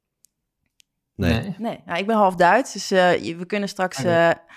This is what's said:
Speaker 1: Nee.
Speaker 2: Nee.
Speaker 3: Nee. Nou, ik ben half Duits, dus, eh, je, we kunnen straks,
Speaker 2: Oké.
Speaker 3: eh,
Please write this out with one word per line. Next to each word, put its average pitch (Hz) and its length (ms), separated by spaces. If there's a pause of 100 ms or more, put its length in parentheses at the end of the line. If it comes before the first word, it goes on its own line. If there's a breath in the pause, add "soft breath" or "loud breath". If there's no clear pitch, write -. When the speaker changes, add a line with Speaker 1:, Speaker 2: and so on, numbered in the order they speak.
(1160)
Speaker 1:
Nee. 98 260
Speaker 2:
Nee. 185 180
Speaker 3:
Nee. 214 280
Nou, 170 120
ik 196 80
ben 226 100
half 190 180
Duits, 180 380
dus, - 180
eh, 180 340
je, 165 120
we 175 100
kunnen 202 220
straks, 185 300
Speaker 2:
Oké. 175 100
Speaker 3:
eh, 170 200 (280 loud breath)